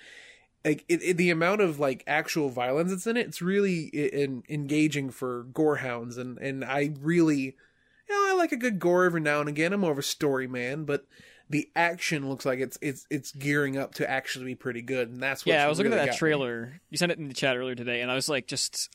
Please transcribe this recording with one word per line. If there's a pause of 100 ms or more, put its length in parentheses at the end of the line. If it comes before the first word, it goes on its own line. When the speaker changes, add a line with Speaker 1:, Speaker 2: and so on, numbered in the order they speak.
(640)
Speaker 1:
like,
it,
it,
the
amount
of,
like,
actual
violence
that's
in
it,
it's
really
e-,
en-,
engaging
for
gorehounds,
and,
and
I
really,
you (560)
know,
I
like
a
good
gore
every
now
and
again.
I'm
more
of
a
story
man,
but (440)
the
action
looks
like
it's,
it's,
it's
gearing
up
to
actually
be
pretty
good,
and
that's
what's
Speaker 2:
Yeah,
I
was
looking
Speaker 1:
really
Speaker 2:
at
that
Speaker 1:
got
me.
Speaker 2:
trailer.
You
sent
it
in
the
chat
earlier
today,
and
I
was
like,
just,